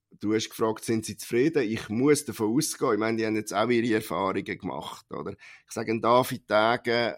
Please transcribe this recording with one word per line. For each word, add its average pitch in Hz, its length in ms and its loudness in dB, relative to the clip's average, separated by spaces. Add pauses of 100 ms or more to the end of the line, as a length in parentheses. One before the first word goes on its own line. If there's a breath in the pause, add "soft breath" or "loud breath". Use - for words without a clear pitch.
(200)
du 104 140 -2
hast 110 160 0
gefragt, 110 340 -2
sind 113 220 -2
sie 104 120 -8
zufrieden? 139 460 0
Ich 107 260 -4
muss 139 360 2
davon 110 300 -2
ausgehen, 131 380 0
ich 101 60 2
meine, 110 180 0
die 110 80 0
haben 110 100 0
jetzt 104 180 -4
auch 110 160 2
ihre 117 260 2
Erfahrungen 95 480 -2
gemacht, - 680 -10
oder? 85 200 -8
Ich - 400 -20
sage, 113 200 -4
ein 113 100 -2
David 123 480 2
Degen 113 680 2